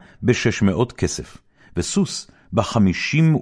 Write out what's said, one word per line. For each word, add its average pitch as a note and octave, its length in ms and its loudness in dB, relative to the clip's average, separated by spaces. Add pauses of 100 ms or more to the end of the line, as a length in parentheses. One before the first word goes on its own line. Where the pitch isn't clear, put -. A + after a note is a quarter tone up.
(220)
בשש A2+ 400 0
מאות G2 300 0
כסף, - 460 -6 (380)
וסוס - 540 -2 (220)
בחמישים A#2+ 880 2